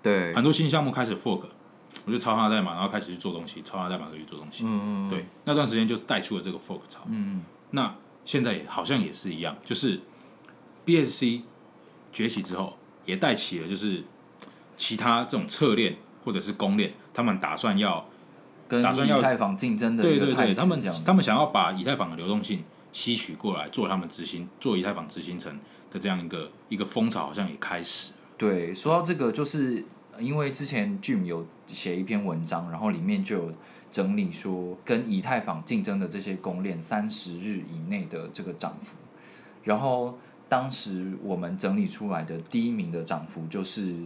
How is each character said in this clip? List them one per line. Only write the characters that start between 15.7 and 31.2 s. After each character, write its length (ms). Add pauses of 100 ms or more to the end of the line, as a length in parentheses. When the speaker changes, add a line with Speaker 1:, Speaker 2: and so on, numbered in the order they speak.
Speaker 2:
链 200 (280)
或 80
者 80
是 140
公 220
链， 160 (220)
他 80
们 160
打 180
算 220
要， 260 (640)
Speaker 1:
跟 160
Speaker 2:
打 100
算 140
要， 140
Speaker 1:
以 20
太 140
坊 200
竞 200
争 200
的 60 (100)
一 60
个 160
态 140
势 60
这 60
样 80
子。 60
Speaker 2:
对， 60
对， 20
对， 80
他 0
们， 140
他 100
们 100
想 120
要 100
把 240
以 140
太 100
坊 160
的 60
流 100
动 160
性 220 (260)
吸 240
取 220
过 200
来， 120
做 200
他 80
们 120
执 180
行， 220 (100)
做 180
以 60
太 100
坊 160
执 140
行 160
层 200 (320)
的 80
这 100
样 140
一 60
个， 220 (180)
一 80
个 80
风 240
潮 180
好 60
像 160
也 80
开 260
始。 300 (240)
Speaker 1:
对， 380
说 180
到 100
这 120
个， 160
就 140
是 400 (340)
因 180
为 140
之 140
前 360
Jim 240